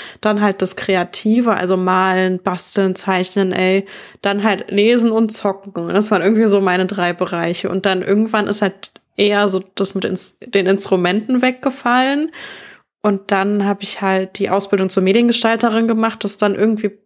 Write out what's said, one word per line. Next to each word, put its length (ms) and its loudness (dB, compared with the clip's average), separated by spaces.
Dann 200 0
halt 200 0
das 140 0
Kreative, 800 0
also 220 0
malen, 680 0
basteln, 500 0
zeichnen, 600 -2
ey. 340 0
Dann 220 -2
halt 260 -2
lesen 400 4
und 220 2
zocken. 420 -4
Und 200 -6
das 180 2
waren 100 2
irgendwie 260 4
so 140 4
meine 240 2
drei 280 -2
Bereiche. 560 -4
Und 180 -2
dann 160 0
irgendwann 420 0
ist 160 0
halt 300 -4
eher 340 2
so 140 -2
das 220 -2
mit 100 -2
Ins-, 400 -4
den 220 0
Instrumenten 720 0
weggefallen. 880 0
Und 300 -2
dann 340 0
hab 160 -2
ich 200 -8
halt 360 -2
die 140 -4
Ausbildung 380 0
zur 120 2
Mediengestalterin 840 2
gemacht, 360 -2
das 140 0
dann 160 2
irgendwie 520 0